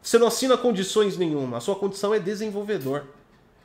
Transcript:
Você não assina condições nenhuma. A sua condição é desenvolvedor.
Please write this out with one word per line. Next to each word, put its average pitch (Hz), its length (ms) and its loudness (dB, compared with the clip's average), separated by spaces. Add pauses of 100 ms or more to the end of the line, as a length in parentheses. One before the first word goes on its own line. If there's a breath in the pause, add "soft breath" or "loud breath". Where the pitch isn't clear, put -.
Você - 160 2
não 226 100 8
assina 247 300 2
condições 202 600 0
nenhuma. 143 380 -2
A 120 60 -6
sua 196 160 -2
condição 202 360 -2
é 220 60 2
desenvolvedor. 196 880 -4 (600)